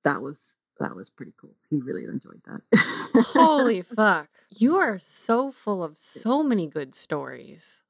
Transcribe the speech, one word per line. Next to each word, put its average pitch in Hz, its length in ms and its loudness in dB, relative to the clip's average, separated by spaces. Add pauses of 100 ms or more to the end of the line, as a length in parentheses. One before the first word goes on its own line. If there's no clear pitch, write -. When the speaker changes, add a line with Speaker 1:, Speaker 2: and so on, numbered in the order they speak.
Speaker 1:
that 135 160 -2
was, 139 180 -14 (400)
that - 160 -8
was 92 140 -18
pretty - 280 -20
cool. - 180 -20 (140)
He 156 120 -2
really - 240 -10
enjoyed - 400 -14
that. - 160 -16 (100)
<laughs> - 600 2
Speaker 2:
Holy 285 480 4
fuck. 196 480 0 (200)
You 262 280 2
are 247 220 0
so 254 520 -2
full 196 320 -6
of 156 80 -8
Speaker 1:
Yeah. - 300 -20
Speaker 2:
so 269 220 2
many 214 240 0
good 139 280 -8
stories. 139 960 -12